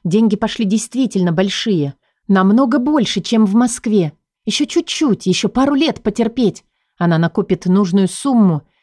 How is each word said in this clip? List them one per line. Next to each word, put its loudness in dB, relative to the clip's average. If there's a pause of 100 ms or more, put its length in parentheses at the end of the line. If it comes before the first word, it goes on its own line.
Деньги 2
пошли -4
действительно -2
большие. -2 (320)
Намного 2
больше, 0
чем 2
в -2
Москве. 0 (320)
Ещё -2
чуть-чуть, -2
ещё 0
пару 0
лет -2
потерпеть. -2 (340)
Она 2
накопит -2
нужную 2
сумму, 0 (220)